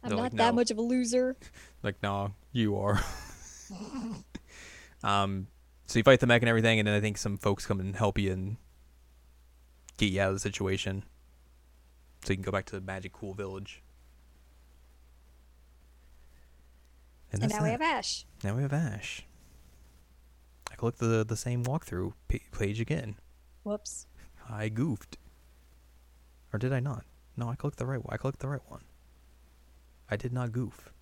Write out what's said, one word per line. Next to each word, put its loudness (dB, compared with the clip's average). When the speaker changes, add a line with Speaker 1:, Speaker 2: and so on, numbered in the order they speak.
Speaker 1:
I'm -4
Speaker 2:
They're 0
Speaker 1:
not 0
Speaker 2:
like, -2
Speaker 1:
that 6
Speaker 2:
"No." 2
Speaker 1:
much 4
of -4
a 0
loser." 2
Speaker 2:
<laughs> -20
Like, -4
"Nah, 0
you 2
are." 2
<laughs> -12
Um, 0
so 2
you 4
fight 10
the 4
mech 8
and 4
everything, 6
and 4
then 4
I 4
think 0
some -2
folks 0
come 0
and -4
help 2
you 2
and -4
get 4
you 0
out 4
of 0
the -4
situation. -2
So -4
you 2
can -6
go -4
back -2
to -10
the -6
Magic -10
Cool -12
Village. -10
And 0
Speaker 1:
And 2
Speaker 2:
that's 0
Speaker 1:
now 2
we 4
Speaker 2:
that. 0
Speaker 1:
have 2
Ash. -6
Speaker 2:
Now 0
we 0
have 0
Ash. -4
I -18
clicked -2
the, 4
the -2
same -2
walkthrough -2
pa-, -2
page 0
again. -2
Speaker 1:
Whoops. -8
Speaker 2:
I -2
goofed. -2
Or -2
did 0
I 2
not? -4
No, -4
I -4
clicked -4
the -4
right -4
one. -6
I -4
clicked -2
the -6
right -4
one. -16
I 0
did -4
not -2
goof. -6